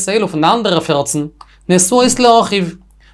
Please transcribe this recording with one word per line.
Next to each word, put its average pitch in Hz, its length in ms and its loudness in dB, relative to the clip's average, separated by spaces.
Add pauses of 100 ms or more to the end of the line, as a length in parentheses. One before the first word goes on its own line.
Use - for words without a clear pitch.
האלו 202 200 -2
פון 156 160 -4
אנדערע 196 360 0
פורצן, 147 460 -2 (440)
נשוא 185 340 2
איז - 160 0
לאחיו, 226 440 2 (500)